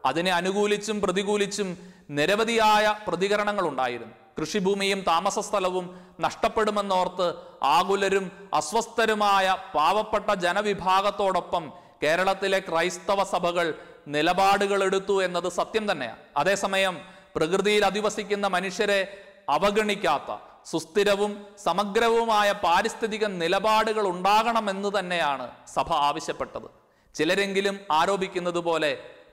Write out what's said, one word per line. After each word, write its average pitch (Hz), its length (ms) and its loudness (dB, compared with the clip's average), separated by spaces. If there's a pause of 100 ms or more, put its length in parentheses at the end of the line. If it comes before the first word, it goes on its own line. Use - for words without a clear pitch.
അതിനെ 170 300 0
അനുകൂലിച്ചും 208 640 -2
പ്രതികൂലിച്ചും 202 680 -2 (480)
നിരവധിയായ 214 680 4 (200)
പ്രതികരണങ്ങളുണ്ടായിരുന്നു. 175 1080 -2 (240)
കൃഷിഭൂമിയും 196 640 0 (100)
താമസസ്ഥലവും 185 760 -2 (400)
നഷ്ടപ്പെടുമെന്നോർത്ത് 202 1000 0 (480)
ആകുലരും 196 500 2 (340)
അസ്വസ്ഥരുമായ 208 840 2 (300)
പാവപ്പെട്ട 202 540 2 (160)
ജനവിഭാഗത്തോടൊപ്പം 190 1160 0 (400)
കേരളത്തിലെ 190 560 2 (100)
ക്രൈസ്തവ 180 540 0 (100)
സഭകൾ 175 340 0 (480)
നിലപാടുകളെടുത്തു 196 1000 2 (100)
എന്നത് 175 240 -2 (100)
സത്യം 214 320 -2
തന്നെയാണ്. 127 300 -6 (200)
അതേസമയം 190 540 0 (400)
പ്രകൃതിയിൽ 196 540 2
അധിവസിക്കുന്ന 202 680 -2
മനുഷ്യരെ 196 440 0 (560)
അവഗണിക്കാത്ത 196 760 0 (400)
സുസ്ഥിരവും 202 600 2 (360)
സമഗ്രവുമായ 214 840 2 (140)
പാരിസ്ഥിതിക 208 600 0 (180)
നിലപാടുകൾ 214 720 2
ഉണ്ടാകണമെന്ന് 202 840 2
തന്നെയാണ് 160 500 -2 (280)
സഭ 139 140 -2 (200)
ആവശ്യപ്പെട്ടത്. 143 580 -6 (480)
ചിലരെങ്കിലും 196 600 0 (220)
ആരോപിക്കുന്നത് 180 680 0
പോലെ 156 240 0 (420)